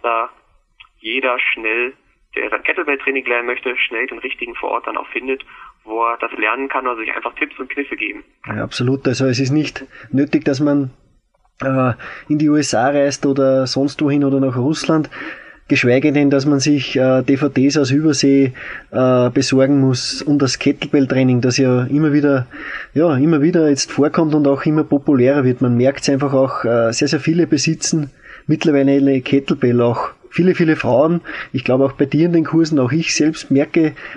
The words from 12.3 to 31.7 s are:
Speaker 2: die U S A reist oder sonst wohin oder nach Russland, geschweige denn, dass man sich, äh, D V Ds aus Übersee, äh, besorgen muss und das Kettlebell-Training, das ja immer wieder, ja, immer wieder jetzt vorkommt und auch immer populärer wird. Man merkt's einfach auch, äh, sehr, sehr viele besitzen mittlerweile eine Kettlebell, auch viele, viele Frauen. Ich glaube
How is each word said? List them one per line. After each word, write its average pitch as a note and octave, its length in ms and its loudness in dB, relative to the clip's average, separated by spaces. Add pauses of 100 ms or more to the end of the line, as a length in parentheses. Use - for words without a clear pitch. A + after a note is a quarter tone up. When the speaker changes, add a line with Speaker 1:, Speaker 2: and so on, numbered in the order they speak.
Speaker 2:
die D3+ 100 2
U D3 80 4
S D3 160 0
A A#2+ 160 2
reist C#3+ 380 0
oder C3+ 400 2
sonst C#3 340 -2
wohin C#3+ 240 2
oder C#3 140 2
nach C3+ 180 0
Russland, D3+ 540 0 (580)
geschweige C3+ 440 2
denn, C#3+ 180 2
dass C#3 160 2
man C#3+ 140 2
sich, C#3+ 360 0
äh, C3 260 2
D C3+ 140 2
V C#3+ 120 -2
Ds C#3 300 2
aus C3 120 0
Übersee, C#3 640 2 (400)
äh, B2+ 380 2
besorgen C3+ 500 2
muss C3 420 -2
und D3 180 0
das C3 200 0
Kettlebell-Training, C3 800 0
das B2 180 0
ja B2+ 280 2
immer D3 260 0
wieder, C#3+ 340 2 (480)
ja, D3+ 220 2
immer D3 260 2
wieder E3 260 4
jetzt C#3 220 0
vorkommt D3+ 460 2
und D3+ 100 2
auch C#3 200 0
immer D3+ 180 2
populärer C#3+ 580 2
wird. B2+ 200 0
Man B2 140 2
merkt's C3 320 0
einfach C#3 240 0
auch, C3 320 0
äh, A#2 280 2
sehr, D3+ 160 -2
sehr D#3 120 -2
viele D#3+ 280 0
besitzen D#3 640 -2 (340)
mittlerweile C#3+ 460 2
eine C#3 280 2
Kettlebell, C3 600 0
auch A#2+ 300 0 (220)
viele, F3 240 2
viele D#3+ 180 2
Frauen. D3+ 460 2 (320)
Ich C3 120 -6
glaube C3 200 2